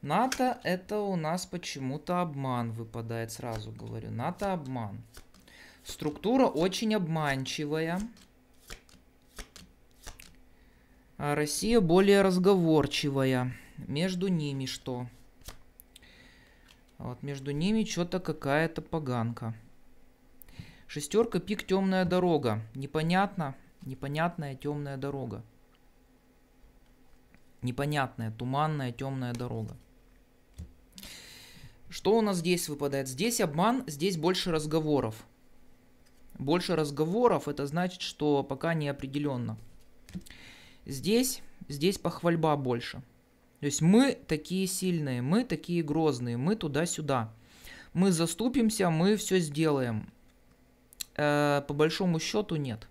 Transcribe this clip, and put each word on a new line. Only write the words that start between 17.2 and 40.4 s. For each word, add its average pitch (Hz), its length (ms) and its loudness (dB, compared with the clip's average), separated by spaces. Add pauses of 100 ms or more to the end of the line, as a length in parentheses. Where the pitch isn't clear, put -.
между 139 300 -6
ними 202 320 2
чё-то 175 340 -2
какая-то 160 640 0
поганка. 120 720 -4 (1300)
Шестёрка 202 500 0
пик, 185 260 -4
тёмная 185 400 2
дорога. 160 560 2 (140)
Непонятно. 156 800 0 (280)
Непонятная 143 760 -4
тёмная 143 400 -6
дорога. 131 480 -8 (2250)
Непонятная, 127 680 -2
туманная, 139 600 -2
тёмная 131 400 -6
дорога. 117 440 -6 (2000)
Что 214 300 2
у - 20 4
нас 202 180 2
здесь 170 300 0
выпадает? 139 400 -2
Здесь 190 320 -2
обман, 196 460 2
здесь 165 300 -2
больше 180 340 0
разговоров. 151 720 0 (1120)
Больше 175 400 0
разговоров, 156 760 2
это 143 180 -4
значит, 175 340 -2
что 147 420 2
пока 165 320 -2
не 151 140 -2
определённо. 135 680 -4 (1300)